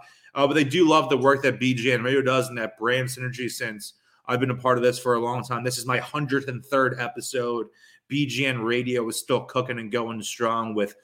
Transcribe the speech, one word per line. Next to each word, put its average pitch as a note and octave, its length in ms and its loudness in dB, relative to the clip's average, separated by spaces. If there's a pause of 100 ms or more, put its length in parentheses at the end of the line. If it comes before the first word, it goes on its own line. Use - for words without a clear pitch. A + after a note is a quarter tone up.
(340)
Uh, C#3 140 4
but C#3 60 2
they D3+ 100 4
do D#3+ 240 4
love D#3 220 4
the C#3+ 80 4
work C3 260 4
that C3 160 2
B B2+ 140 2
G B2+ 180 0
N A#2+ 100 2
Radio C3 200 2
does B2+ 280 2
and B2 80 -10
that A2+ 200 -6
brand B2 320 0
synergy B2+ 400 -6
since A2 440 -8 (320)
I've B2 140 0
been B2+ 120 0
a A#2+ 40 -2
part B2+ 220 2
of A#2 60 0
this B2 140 4
for B2 160 0
a A#2 60 2
long A#2+ 240 -2
time. A#2+ 200 -6
This B2 140 -4
is A#2 80 -8
my B2 140 0
hundred C3+ 500 -4
and B2 160 -8
third C3 320 2
episode. A#2+ 680 -4 (400)
B C#3+ 180 0
G B2+ 220 -2
N B2 140 -2
Radio A#2+ 460 0
is A2 100 -6
still C3+ 240 0
cooking B2+ 380 -4
and A2 120 -10
going A2+ 300 -4
strong A2+ 520 -2
with, G#2 300 0